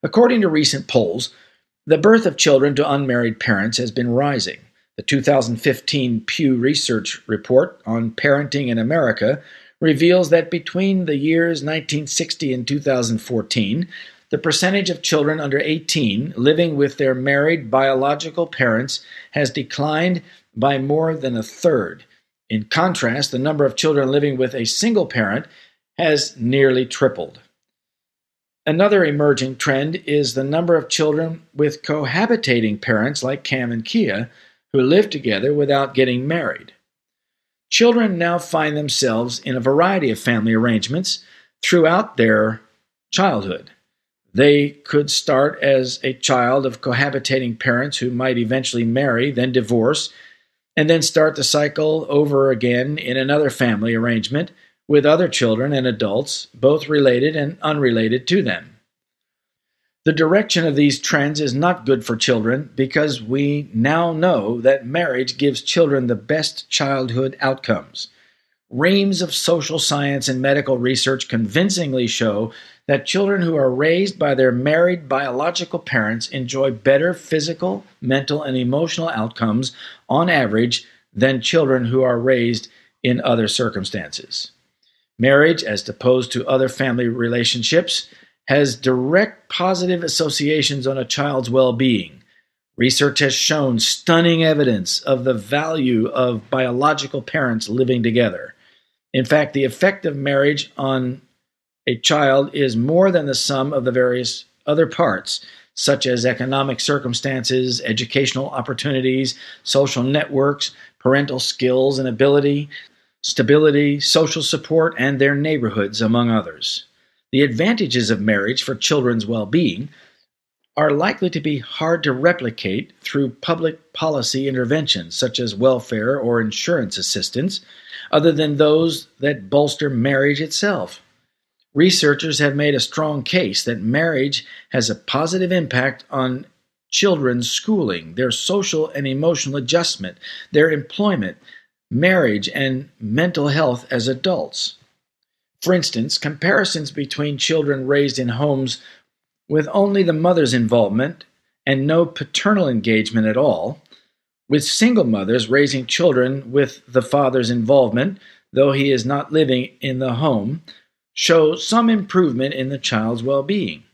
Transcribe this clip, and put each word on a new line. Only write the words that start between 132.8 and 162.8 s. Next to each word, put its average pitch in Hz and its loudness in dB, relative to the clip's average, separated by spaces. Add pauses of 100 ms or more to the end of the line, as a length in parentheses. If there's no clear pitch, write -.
strong 151 -4
case 170 -2
that 117 -4
marriage 143 0 (260)
has 113 0
a 101 -2
positive 170 -2
impact 131 -2
on 131 -4 (440)
children's 131 0
schooling, 95 -2
their 123 -2
social 180 -2
and 143 -6
emotional 143 -2
adjustment, 123 -4 (340)
their 156 4
employment, 147 -2 (520)
marriage, 131 2
and 135 -4 (100)
mental 147 0
health 139 0
as 120 -2
adults. 131 -4 (880)
For 185 0
instance, 120 -2
comparisons 160 -2
between 147 -6
children 143 -2
raised 139 2
in 127 -2
homes 135 -2 (680)
with 151 0
only 202 4
the 170 2
mother's 156 2
involvement 117 2 (400)
and 135 0
no 165 4
paternal 175 0
engagement 110 0
at 110 0
all, 120 0 (680)
with 147 2
single 220 2
mothers 110 0
raising 135 2
children 131 0
with 135 0
the 123 0
father's 131 0
involvement, 123 2 (340)
though 139 4
he 139 0
is 120 0
not 143 -4
living 131 2 (100)
in 131 -4
the 131 -2
home, 127 -2 (520)
show 160 2
some 226 0
improvement 165 0
in 131 -6
the 139 -8
child's 117 -4